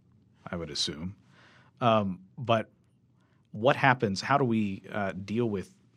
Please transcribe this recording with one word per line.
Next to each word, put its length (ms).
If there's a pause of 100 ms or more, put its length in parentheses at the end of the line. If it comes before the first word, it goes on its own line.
(500)
I 60
would 140
assume. 440 (680)
Um, 380 (180)
but 340 (840)
what 240
happens? 440
How 160
do 80
we, 460
uh, 220
deal 360
with 240 (240)